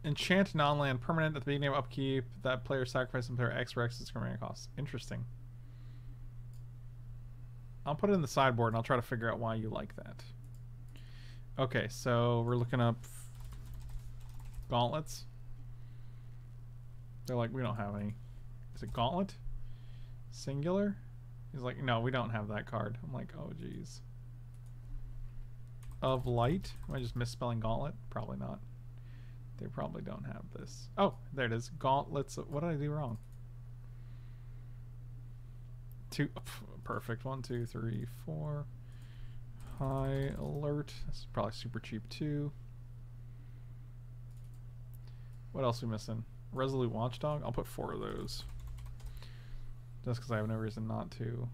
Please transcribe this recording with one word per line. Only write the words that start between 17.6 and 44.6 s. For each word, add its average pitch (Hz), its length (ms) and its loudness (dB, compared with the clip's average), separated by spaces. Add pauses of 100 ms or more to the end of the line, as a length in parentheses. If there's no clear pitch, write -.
don't 113 140 4
have 104 200 0
any." 104 180 0 (600)
Is - 80 -4
it 117 100 -4
gauntlet? 165 420 4 (960)
Singular? 180 640 2 (560)
He's 135 120 -4
like, 123 200 0
"No, 120 160 6
we 123 120 4
don't 120 180 4
have 110 200 2
that 107 180 0
card." 110 360 0
I'm 156 80 -4
like, 123 260 -4
"Oh, - 140 -4 (100)
jeez." - 380 -6 (2000)
Of 127 260 4
light? 123 440 6 (160)
Am 139 80 -2
I 135 40 0
just 117 160 -2
misspelling 120 440 2
gauntlet? 123 360 2 (140)
Probably - 280 -2
not. - 220 -2 (1000)
They - 80 -6
probably - 380 -4
don't - 220 -4
have - 180 -6 (120)
this. - 340 -8 (100)
Oh, 202 160 8 (180)
there 135 120 4
it 113 60 4
is. 120 280 0
Gauntlets. 139 580 4
What 143 220 -2
did 175 100 2
I 160 60 2
do 147 160 2
wrong? 135 260 0 (3000)
Two. - 160 2
Pff, - 340 -6 (220)
perfect. - 420 -2
One, 131 160 -2
two, 120 240 0
three, 117 400 -2 (180)
four. 151 440 -2 (1120)
High 135 580 4
alert. 147 560 0 (140)
This - 100 0
is - 160 -6
probably 113 200 2
super 117 260 -4
cheap 110 300 -4
too. 147 420 0 (3000)